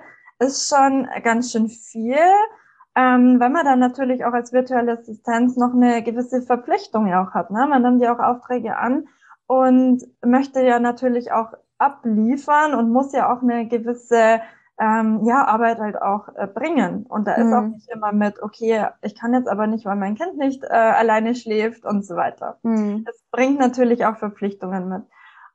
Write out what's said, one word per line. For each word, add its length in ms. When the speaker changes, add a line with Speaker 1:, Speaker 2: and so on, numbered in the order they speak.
Speaker 1:
ist 280
schon 400
ganz 300
schön 160
viel, 480
ähm, 440
weil 100
man 140
dann 140
natürlich 460
auch 80
als 200
virtuelle 460
Assistenz 580
noch 180
eine 280
gewisse 400
Verpflichtung 640
ja 180
auch 100
hat, 160
ne? 180
Man 140
nimmt 200
ja 120
auch 60
Aufträge 560
an 300
und 560
möchte 400
ja 160
natürlich 520
auch 200
abliefern 960
und 160
muss 220
ja 200
auch 100
eine 260
gewisse, 720
ähm, 460
ja, 200
Arbeit 340
halt 240
auch, 320
äh, 140
bringen. 580
Und 220
da 60
ist 180
auch 100
Speaker 2:
Mhm. 120
Speaker 1:
nicht 160
immer 220
mit, 300
okay, 440
ich 120
kann 200
jetzt 140
aber 200
nicht, 160
weil 120
mein 200
Kind 200
nicht, 280
äh, 40
alleine 680
schläft 480
und 200
so 120
weiter. 460
Speaker 2:
Mhm. 420
Speaker 1:
Das 120
bringt 300
natürlich 460
auch 100
Verpflichtungen 720
mit. 140